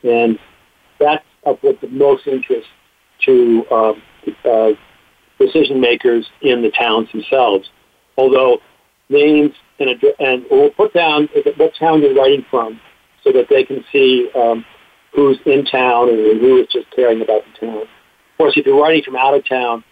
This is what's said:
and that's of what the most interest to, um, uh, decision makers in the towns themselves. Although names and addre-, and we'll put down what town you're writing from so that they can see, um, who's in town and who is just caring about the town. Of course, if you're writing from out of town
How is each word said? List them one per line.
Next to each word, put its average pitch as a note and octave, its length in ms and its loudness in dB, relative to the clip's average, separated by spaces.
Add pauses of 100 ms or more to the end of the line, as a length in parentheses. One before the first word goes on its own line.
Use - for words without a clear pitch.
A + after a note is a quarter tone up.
and A#2 360 0 (600)
that's D3+ 260 -2 (200)
of C3+ 180 -2
what C3+ 180 -2
the - 80 -14
most C3+ 380 0
interest C3 420 -6 (560)
to, A#2+ 460 2
um, A2 320 -2 (420)
uh, A2 280 0 (680)
decision C3+ 420 0
makers A#2+ 460 0 (160)
in B2 180 0
the A2 100 -2
towns A2+ 420 -4
themselves. A2 580 -2 (480)
Although C3 420 2 (480)
names D3 460 2 (240)
and C#3 100 -4
addre-, B2+ 300 -2
and B2+ 320 -4
we'll C#3+ 200 4
put G#3+ 220 -2
down D3+ 360 0 (280)
what D#3+ 180 0
town D#3 280 0
you're C#3 120 2
writing C3+ 360 2
from A2+ 280 -6 (460)
so C3+ 80 2
that B2+ 160 0
they C3+ 160 2
can C3 260 -10
see, C3 440 0
um, A#2 300 -2 (480)
who's C#3 340 2
in C#3 180 0
town B2+ 440 0
and A2 320 0
who B2+ 180 4
is A2+ 100 0
just - 220 -8
caring A#2 320 0
about G#2+ 220 -2
the - 220 -14
town. A2+ 120 -10
Of - 580 -20
course, D3 200 0
if D3 100 -2
you're C#3 140 2
writing D#3 220 0
from C3 140 -12
out C3+ 180 0
of C#3 120 -2
town A#2+ 460 -6